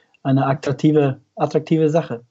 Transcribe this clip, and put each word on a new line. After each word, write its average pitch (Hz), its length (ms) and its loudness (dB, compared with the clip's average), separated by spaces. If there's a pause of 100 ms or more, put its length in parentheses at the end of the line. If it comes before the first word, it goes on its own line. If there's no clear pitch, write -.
(220)
eine 139 240 0
attraktive, 143 720 0 (180)
attraktive 156 520 0
Sache. 147 420 -2